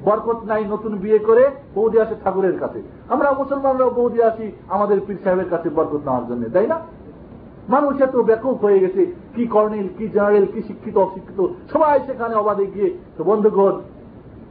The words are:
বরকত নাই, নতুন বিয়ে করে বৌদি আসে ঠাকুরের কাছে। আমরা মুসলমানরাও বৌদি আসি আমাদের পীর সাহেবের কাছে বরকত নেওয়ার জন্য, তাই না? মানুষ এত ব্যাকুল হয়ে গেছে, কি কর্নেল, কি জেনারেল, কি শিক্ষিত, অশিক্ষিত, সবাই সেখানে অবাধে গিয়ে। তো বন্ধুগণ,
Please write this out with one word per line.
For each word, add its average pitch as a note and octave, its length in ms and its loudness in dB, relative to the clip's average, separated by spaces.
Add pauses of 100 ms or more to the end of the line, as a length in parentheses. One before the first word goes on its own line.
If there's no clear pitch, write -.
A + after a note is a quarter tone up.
বরকত G#3+ 400 0
নাই, G#3+ 200 -2
নতুন G#3+ 320 -6
বিয়ে G#3 220 2
করে A3+ 320 4 (240)
বৌদি A3 260 2
আসে G#3+ 140 -2 (100)
ঠাকুরের F#3 340 0
কাছে। A#2 240 -8 (260)
আমরা C#4+ 240 2
মুসলমানরাও C4+ 580 0
বৌদি A#3 320 0
আসি A3 300 0 (160)
আমাদের G3+ 380 0
পীর G3 180 -8
সাহেবের F#3 240 0
কাছে E3+ 220 -4
বরকত D3+ 240 -2
নেওয়ার B2+ 340 -2
জন্য, A#2+ 240 -4
তাই G3 140 2
না? D#4+ 140 -2 (880)
মানুষ C#4 320 2
এত C4 160 2
ব্যাকুল A3+ 380 2
হয়ে G3+ 240 4
গেছে, F#3 280 2 (280)
কি A#3 120 -2
কর্নেল, G#3+ 420 0 (100)
কি G#3+ 100 -6
জেনারেল, G3+ 380 4
কি A3 160 -8
শিক্ষিত, - 340 -8
অশিক্ষিত, F#3 500 0 (260)
সবাই D4 340 4
সেখানে A#3 280 -6
অবাধে G3+ 320 0
গিয়ে। F#3+ 320 -2 (180)
তো D#3 80 -6
বন্ধুগণ, G3 560 2 (720)